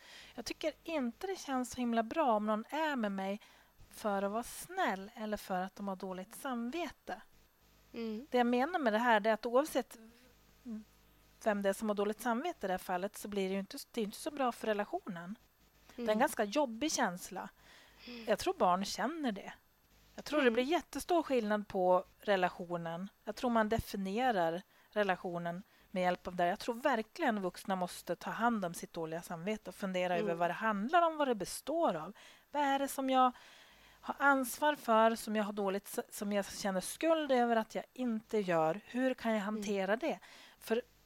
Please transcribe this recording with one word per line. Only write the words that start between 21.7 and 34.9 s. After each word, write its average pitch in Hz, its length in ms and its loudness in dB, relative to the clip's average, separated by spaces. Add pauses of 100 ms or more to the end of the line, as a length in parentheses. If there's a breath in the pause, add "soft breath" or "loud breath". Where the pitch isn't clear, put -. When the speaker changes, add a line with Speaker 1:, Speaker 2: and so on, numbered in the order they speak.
Speaker 1:
relationen. 175 880 -2 (160)
Jag 208 120 -10
tror 247 140 -2
man 220 180 4
definierar 196 920 0 (280 soft breath)
relationen 175 720 -2 (320 soft breath)
med 185 80 2
hjälp 180 240 0
av 180 100 -6
det 175 60 2
här. 175 80 4
Jag 202 80 -2
tror 240 160 -4
verkligen 240 680 0
vuxna 185 340 -2
måste 180 400 -4
ta - 140 -8
hand 214 340 0
om 175 100 -4
sitt - 180 -12
dåliga 160 300 -6
samvete 185 480 -6
och - 60 -14
fundera 180 380 0
Speaker 2:
Mm. 170 120 0
Speaker 1:
över 170 80 0
vad 170 160 2
det 170 40 -4
handlar 220 480 2
om, 320 140 2
vad 294 120 2
det 247 60 2
består 269 640 0
av. 156 160 -8 (380 loud breath)
Vad 294 120 0
är 277 160 2
det 277 100 0
som 262 220 -2
jag 254 220 6 (680 loud breath)
har - 180 -6
ansvar 277 560 4
för, 226 400 6